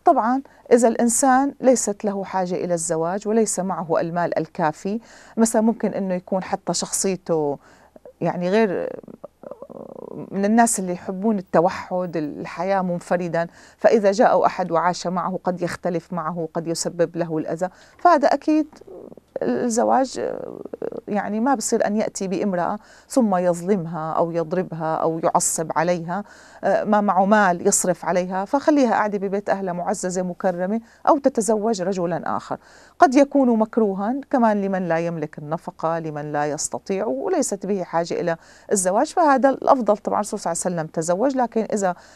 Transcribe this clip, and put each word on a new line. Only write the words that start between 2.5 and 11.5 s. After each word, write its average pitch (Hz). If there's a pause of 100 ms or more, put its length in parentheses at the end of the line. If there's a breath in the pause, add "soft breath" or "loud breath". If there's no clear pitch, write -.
إلى 175
الزواج 170
وليس 214
معه 170
المال 170
الكافي، 180 (380 loud breath)
مثلًا 226
ممكن 220
أنه 190
يكون 185
حتى -
شخصيته 170 (640 soft breath)
يعني 175
غير 196 (1400)
من 196
الناس 226
اللي 180
يحبون 196
التوحد، 180